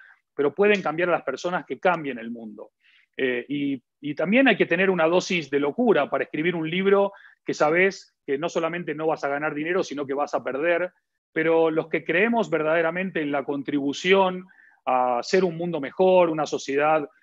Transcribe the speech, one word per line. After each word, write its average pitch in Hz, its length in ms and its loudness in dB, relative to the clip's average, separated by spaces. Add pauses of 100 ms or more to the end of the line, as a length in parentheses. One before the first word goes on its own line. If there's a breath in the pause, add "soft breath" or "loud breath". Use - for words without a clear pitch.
(360 soft breath)
pero 143 180 0
pueden 202 280 2
cambiar 160 260 -2
a 170 40 2
las 147 120 0
personas 160 420 -6
que 131 140 -10
cambien 156 380 0
el 113 120 -10
mundo. 110 400 -14 (460 soft breath)
Eh, 127 320 -2
y, 139 340 -4 (180)
y 143 140 -8
también 214 320 4
hay 220 100 4
que 175 100 2
tener 185 220 2
una 180 180 2
dosis 175 440 0
de 143 100 2
locura 147 480 2
para 135 160 -2
escribir 165 300 -2
un 160 160 -4
libro 196 420 2 (320 loud breath)
que 139 100 -4
sabés 175 600 0 (100)
que 139 140 -2
no 165 100 -4
solamente 165 460 -4
no 156 140 -4
vas 147 160 -2
a 143 40 0
ganar 147 240 -4
dinero, 165 300 -2
sino 143 240 -8
que 135 80 -4
vas 143 180 -4
a 233 120 -4
perder. 170 480 -2 (400)
Pero 165 400 2
los 160 160 -2
que 160 160 -4
creemos 202 440 0
verdaderamente 165 720 -2
en 143 120 -4
la 143 120 -2
contribución 180 1000 0 (380 soft breath)
a 127 360 0
hacer 185 240 0
un 165 120 -2
mundo 165 240 -6
mejor, 180 480 4
una 156 160 -2
sociedad 147 640 0 (140 soft breath)